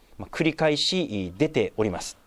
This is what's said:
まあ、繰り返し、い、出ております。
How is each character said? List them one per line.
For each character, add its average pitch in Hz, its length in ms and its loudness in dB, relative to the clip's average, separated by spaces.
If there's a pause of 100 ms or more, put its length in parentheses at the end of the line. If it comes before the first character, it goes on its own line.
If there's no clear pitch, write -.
(180)
ま - 80 -10
あ、 - 80 -16
繰 170 100 0
り 156 100 2
返 156 220 2
し、 107 520 -2
い、 87 80 -12
出 147 120 4
て 117 280 0
お 110 80 2
り 104 60 0
ま 85 100 -6
す。 - 260 -12